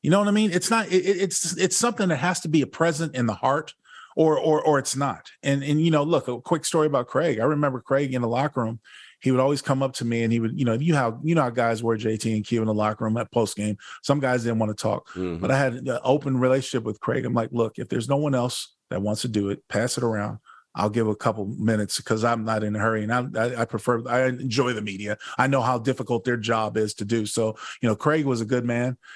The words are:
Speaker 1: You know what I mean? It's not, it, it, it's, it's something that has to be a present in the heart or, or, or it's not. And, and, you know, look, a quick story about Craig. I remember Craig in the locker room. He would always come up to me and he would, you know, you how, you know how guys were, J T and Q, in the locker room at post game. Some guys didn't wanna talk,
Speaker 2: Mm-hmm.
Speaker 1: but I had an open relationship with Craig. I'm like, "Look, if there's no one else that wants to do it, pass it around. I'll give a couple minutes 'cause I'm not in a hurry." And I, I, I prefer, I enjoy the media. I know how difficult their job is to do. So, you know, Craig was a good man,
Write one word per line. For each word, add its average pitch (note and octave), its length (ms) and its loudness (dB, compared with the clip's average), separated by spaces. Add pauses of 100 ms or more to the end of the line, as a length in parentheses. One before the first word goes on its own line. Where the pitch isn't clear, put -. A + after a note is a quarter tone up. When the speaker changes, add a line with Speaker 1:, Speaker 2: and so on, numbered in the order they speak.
Speaker 1:
You D3 100 0
know G3 80 6
what G#3 80 2
I G#3 40 2
mean? G#3 200 2
It's F3 200 0
not, G#3+ 160 0
it, F3+ 180 2
it, G3 160 2
it's, F3+ 360 -2
it's F#3 180 0
something A3+ 340 0
that D#3 80 2
has F3 240 0
to E3+ 80 -6
be D3+ 120 4
a B2 60 0
present E3 480 -2
in B2 120 0
the G#2+ 60 0
heart C#3 400 -2 (420)
or, D#3 240 4
or, D3+ 260 2
or D3 140 4
it's C3 160 -4
not. C3+ 340 -4 (140)
And, C#3 200 0
and, D3 180 2
you E3 100 4
know, D3 120 4
look, D#3 240 2
a B2 140 -4
quick - 240 -2
story D#3 220 2
about C3+ 200 0
Craig. C3+ 320 0
I A2+ 40 0
remember C#3+ 380 0
Craig C#3 320 0
in B2+ 80 0
the A#2+ 60 0
locker B2+ 340 0
room. A#2 180 -4 (420)
He C3 100 2
would B2+ 80 4
always C#3 220 2
come C3+ 200 0
up C3 120 -2
to - 120 -6
me A#2 180 0
and A2+ 80 2
he A#2 80 2
would, A2+ 180 -2
you C3+ 80 0
know, A#2 80 2
you D#3 220 2
how, A#2+ 280 0
you D#3+ 120 0
know D#3+ 60 4
how B2+ 80 0
guys A#2 320 0
were, A2+ 160 0
J A2 180 -2
T A2 200 -2
and G#2 100 -2
Q, A#2 160 0
in A2 60 0
the A2 60 0
locker G#2+ 320 0
room A2 120 0
at A#2+ 140 -6
post A2+ 240 0
game. G#2 220 -4 (260)
Some C#3+ 160 2
guys B2+ 240 0
didn't A#2 160 0
wanna G#2+ 160 0
talk, - 340 -2
Speaker 2:
Mm-hmm. F2+ 280 -4
Speaker 1:
but F#2 140 -2
I C3+ 60 4
had C3+ 160 2
an B2+ 300 -4
open C3+ 360 2
relationship B2+ 460 2
with G#2+ 140 -6
Craig. A#2+ 260 -2
I'm B2 80 -2
like, A#2 180 0
"Look, A#2 280 -2
if A2+ 100 -8
there's A#2 200 -2
no C#3 80 2
one D3 180 0
else - 400 -2 (160)
that F#2+ 100 -4
wants G#2 220 -2
to C3 40 -4
do G#2 220 0
it, G2+ 180 -6
pass A2+ 300 -2
it B2+ 60 -2
around. A2 360 -4 (360)
I'll G#2 160 0
give A2 160 2
a G#2+ 80 0
couple G#2 300 -2 (120)
minutes G#2+ 440 0
'cause A2 220 0
I'm A#2 220 2
not A2 180 0
in G#2 120 -2
a G#2+ 40 -4
hurry." A2 240 0
And G#2+ 80 -2
I, B2 140 0 (100)
I, A#2 260 -2
I A2+ 40 0
prefer, A#2 420 -2
I B2+ 200 2
enjoy B2+ 460 0
the G#2+ 80 -4
media. G#2 360 -6 (220)
I C3 80 4
know C#3 140 2
how A#2+ 180 0
difficult B2 440 -2
their A#2+ 140 0
job A2 400 0
is G#2+ 180 0
to G#2+ 100 -6
do. A2 200 0
So, A2 300 -2 (260)
you A#2+ 80 2
know, G#2+ 60 2
Craig D3+ 300 2
was B2 160 0
a A2+ 40 -2
good A#2+ 200 0
man, B2 300 -2 (200)